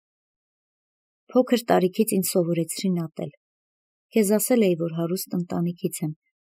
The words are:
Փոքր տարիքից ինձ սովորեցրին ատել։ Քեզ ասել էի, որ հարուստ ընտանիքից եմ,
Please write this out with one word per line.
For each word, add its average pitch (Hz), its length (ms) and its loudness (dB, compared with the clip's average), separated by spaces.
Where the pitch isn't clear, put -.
Փոքր 254 340 2
տարիքից 180 480 2
ինձ 190 160 0
սովորեցրին 170 720 0
ատել։ 160 300 -8
Քեզ 208 180 2
ասել 214 340 2
էի, 180 100 2
որ 165 160 -4
հարուստ 170 440 -4
ընտանիքից 175 640 -4
եմ, 156 120 -4